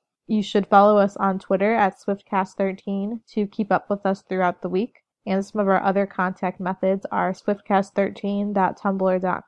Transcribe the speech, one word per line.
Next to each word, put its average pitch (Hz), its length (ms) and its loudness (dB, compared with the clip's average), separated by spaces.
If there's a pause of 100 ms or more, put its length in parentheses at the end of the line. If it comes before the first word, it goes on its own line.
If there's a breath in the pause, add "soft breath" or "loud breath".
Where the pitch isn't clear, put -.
(280)
you 214 140 0
should 202 260 -2
follow 208 300 6
us 202 200 2
on 196 220 -2
Twitter 196 340 0
at 208 260 0
Swiftcast 202 560 -4
thirteen 196 680 -6 (100)
to 208 160 -2
keep 202 240 -4
up 180 180 0
with 202 160 -4
us 190 160 -2
throughout 185 400 -2
the 180 80 -6
week. 185 280 -4 (280)
And 196 200 -2
some 214 160 -4
of 196 60 0
our 190 140 2
other 196 240 0
contact 190 540 -4
methods 190 520 -2
are 185 220 -2
swiftcast 202 600 -2
thirteen 202 600 -4
dot 190 260 0
tumblr 190 420 0
dot 185 260 -4